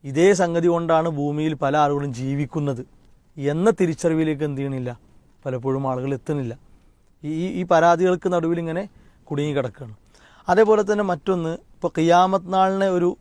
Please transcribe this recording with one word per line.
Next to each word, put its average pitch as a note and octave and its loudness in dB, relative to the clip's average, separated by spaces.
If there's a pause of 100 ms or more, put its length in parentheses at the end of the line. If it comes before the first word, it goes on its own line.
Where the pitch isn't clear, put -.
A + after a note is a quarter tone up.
ഇതേ D#3+ 4 (120)
സംഗതി E3+ 2
കൊണ്ടാണ് E3 2 (100)
ഭൂമിയിൽ D3+ -2 (100)
പല C#3 0 (100)
ആളുകളും C#3+ -2
ജീവിക്കുന്നത് C#3 -4 (680)
എന്ന E3+ 0 (120)
തിരിച്ചറിവിലേക്ക് D#3+ 0
എന്ത് C#3 -6
ചെയ്യണില്ല, C3 -6 (520)
പലപ്പോഴും C3 -4
ആളുകൾ C3 -4
എത്തുന്നില്ല. C3+ -6 (760)
ഈ, D#3 -6 (100)
ഈ, F3+ -2 (140)
ഈ - -4 (100)
പരാതികൾക്ക് E3+ 4
നടുവിൽ E3+ 0
ഇങ്ങനെ E3 -6 (440)
കുടുങ്ങി D3 -4
കിടക്കുകയാണ്. A#2+ -8 (580)
അതേപോലെ G#3+ 4
തന്നെ G#3 0
മറ്റൊന്ന്, E3+ -2 (220)
ഇപ്പൊ F3 -6 (100)
ഖിയാമത്ത് F3+ 4
നാളിനെ F#3+ 2 (100)
ഒരു F3 2 (120)